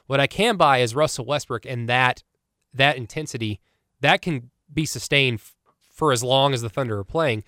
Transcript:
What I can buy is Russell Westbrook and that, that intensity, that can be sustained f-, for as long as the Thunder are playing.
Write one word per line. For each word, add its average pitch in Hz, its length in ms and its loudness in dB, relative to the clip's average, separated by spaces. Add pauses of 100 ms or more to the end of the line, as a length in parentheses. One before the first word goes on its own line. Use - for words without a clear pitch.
What 135 100 0
I 139 80 2
can 214 300 0
buy 143 220 6
is 120 180 0
Russell 143 280 0
Westbrook 131 400 -4
and 120 240 -8
that, 123 360 2 (500)
that 135 220 2
intensity, 113 640 -8 (400)
that 156 220 4
can 131 280 -6 (200)
be 151 140 -4
sustained 131 540 0
f-, - 160 -20 (380)
for 151 200 0
as 120 120 -2
long 135 280 2
as 120 100 -2
the 117 60 -6
Thunder 110 300 -6
are 98 60 -8
playing. 135 440 -2